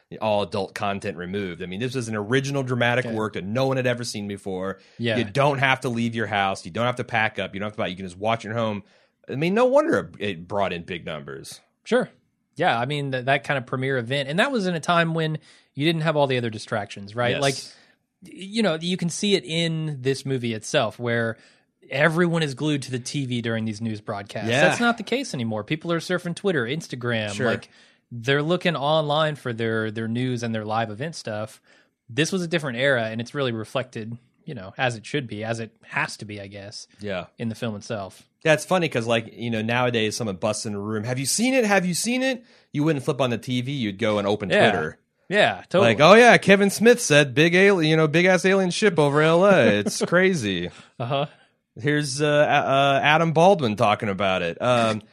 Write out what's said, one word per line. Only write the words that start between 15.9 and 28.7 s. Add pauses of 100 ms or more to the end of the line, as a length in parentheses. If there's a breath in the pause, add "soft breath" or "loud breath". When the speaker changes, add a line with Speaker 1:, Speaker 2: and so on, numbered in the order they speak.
Speaker 2:
have
all
the
other
distractions,
right?
Speaker 1:
Yes.
Speaker 2:
Like, (680 loud breath)
y-,
you
know,
you
can
see
it
in
this
movie
itself
where (540 soft breath)
everyone
is
glued
to
the
T
V
during
these
news
broadcasts.
Speaker 1:
Yeah.
Speaker 2:
That's
not
the
case
anymore.
People
are
surfing
Twitter,
Instagram.
Speaker 1:
Sure.
Speaker 2:
Like, (420 soft breath)
they're
looking